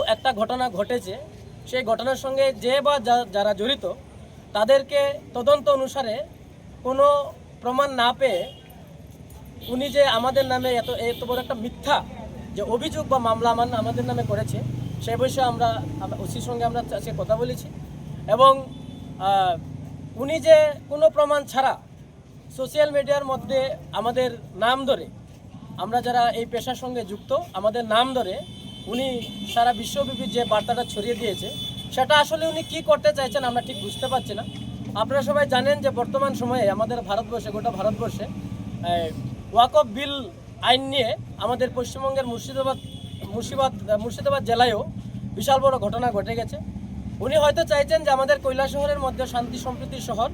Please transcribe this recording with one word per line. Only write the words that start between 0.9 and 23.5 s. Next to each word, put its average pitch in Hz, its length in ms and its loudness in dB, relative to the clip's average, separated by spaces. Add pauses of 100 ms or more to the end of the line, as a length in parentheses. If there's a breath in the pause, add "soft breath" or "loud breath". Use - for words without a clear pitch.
সেই 254 160 -2
ঘটনার 226 320 0
সঙ্গে 269 380 2
যে 247 280 0
বা 285 180 4
যা-, 240 340 4
যারা 202 200 2
জড়িত 208 320 -2 (680)
তাদেরকে 269 480 4 (320)
তদন্ত 277 360 4
অনুসারে 262 460 0 (680)
কোনো 269 220 4 (560)
প্রমাণ 262 300 0
না 247 220 2
পেয়ে 233 280 2 (1300)
উনি 254 220 -2
যে 285 160 6
আমাদের 254 400 4
নামে 254 300 0
এত, 233 140 -2
এত 240 340 -2
বড় 247 160 0
একটা 247 140 -4
মিথ্যা 240 500 -2 (520)
যে 294 60 -4
অভিযোগ 277 460 -2
বা 262 100 4
মামলা 233 320 2
আমার, 233 240 2
আমাদের 233 320 -2
নামে 247 180 -2
করেছে, 208 340 -2 (440)
সে 226 160 -4
বিষয়ে 254 340 2
আমরা, 233 180 2 (320)
আমরা 196 220 -6
ওসির 226 180 -6
সঙ্গে 233 220 -4
আমরা 233 180 0 (140)
আজকে 202 220 -6
কথা - 180 0
বলেছি 240 320 -4 (600)
এবং, 262 260 8 (680)
আহ, 190 340 4 (640)
উনি 277 240 -2
যে 320 160 10 (340)
কোনো 294 200 4
প্রমাণ 294 360 4
ছাড়া 254 280 2 (840)
সোশ্যাল 262 340 2
মিডিয়ার 285 340 2
মধ্যে 262 340 0 (320)